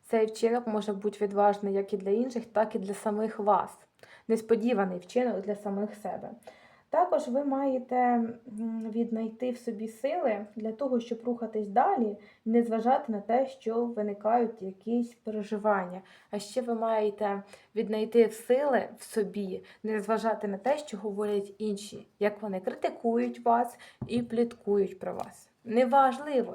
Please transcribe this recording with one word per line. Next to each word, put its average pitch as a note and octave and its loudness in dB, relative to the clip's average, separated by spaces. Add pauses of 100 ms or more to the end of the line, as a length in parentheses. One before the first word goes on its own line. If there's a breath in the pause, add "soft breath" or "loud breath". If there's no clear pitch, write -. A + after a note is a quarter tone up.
Цей A3+ 2
вчинок A#3 0
може G#3+ -2
бути G#3 -2
відважний G3+ 4
як G3 -2
і G3+ 0
для F#3+ -4
інших, A#3+ 0
так A3 0
і G#3+ -4
для F#3+ -6
самих G#3+ -4
вас. G3+ 2 (560 loud breath)
Несподіваний A3 2
вчинок A3+ 0
для G3+ -4
самих G3+ -6
себе. - -10 (600 loud breath)
Також D#4+ 2
ви C4 0
маєте, C4+ 0
м, A3+ 0
віднайти A#3 -2
в A#3+ -8
собі A3 -6
сили B3+ -2 (100)
для A3 -6
того, B3+ -2
щоб A3+ -6
рухатись A3 -4
далі A#3+ 2 (280 loud breath)
і A3 -2
не A#3 6
зважати A3+ 2
на G3+ -4
те, C4 2
що A3+ -2
виникають A3 0
якісь A#3 -2
переживання. G3+ -2 (300 loud breath)
А G#3 -6
ще B3 -4
ви A#3+ -2
маєте G#3+ 0 (320 loud breath)
віднайти A3 4
в G#3+ 0
сили B3+ 2
в - -20
собі, F#3+ -4 (200 loud breath)
не G#3+ -2
зважати G#3+ 0
на G3 -4
те, C#4 2
що D4 -10
говорять G3+ -2
інші, G#3 -6 (120)
як G#3 0
вони G3 -4
критикують A#3 -2
вас A#3+ 4 (300 loud breath)
і A#3+ 0
пліткують A3+ 0
про F3+ -6
вас. - -10 (160)
Неважливо, B3 4